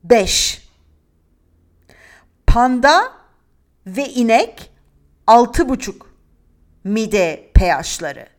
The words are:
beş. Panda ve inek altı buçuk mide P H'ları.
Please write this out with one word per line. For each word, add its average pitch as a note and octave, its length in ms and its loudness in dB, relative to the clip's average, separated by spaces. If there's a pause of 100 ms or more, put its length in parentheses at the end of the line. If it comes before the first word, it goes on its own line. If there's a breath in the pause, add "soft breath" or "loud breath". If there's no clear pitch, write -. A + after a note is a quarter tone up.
beş. - 640 -2 (1800 soft breath)
Panda B3+ 640 2 (760)
ve A#3+ 220 -8
inek B3 640 -2 (560)
altı B3 420 2
buçuk - 440 -10 (680)
mide G3 720 -4
P F3+ 180 4
H'ları. C#3 560 -8 (120)